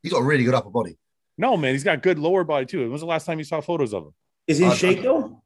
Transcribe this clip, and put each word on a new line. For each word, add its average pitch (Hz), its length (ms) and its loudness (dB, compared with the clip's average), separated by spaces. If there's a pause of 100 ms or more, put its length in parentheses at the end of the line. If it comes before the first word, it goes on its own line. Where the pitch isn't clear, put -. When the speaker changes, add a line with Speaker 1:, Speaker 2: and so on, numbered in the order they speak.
Speaker 1:
He's - 100 -6
got 127 80 2
a 120 40 0
really 135 200 2
good 123 120 2
upper 107 160 -2
body. 98 260 -4 (400)
Speaker 2:
No, 240 180 0
man, 139 180 0
he's 139 100 -4
got 160 180 0
good 180 180 2
lower 175 240 2
body, 147 220 -2
too. 175 160 -6
When 117 100 -2
was 147 100 -8
the 165 60 -10
last 160 180 -4
time 160 120 -4
you 156 60 -8
saw 156 180 -4
photos 143 320 -2
of 85 140 -8
him? 73 60 -20 (340)
Speaker 3:
Is 151 100 2
he 165 80 6
in 180 60 6
Speaker 1:
I, - 40 4
Speaker 3:
shape, 180 240 2
Speaker 1:
I - 40 -8
Speaker 3:
though? 285 420 0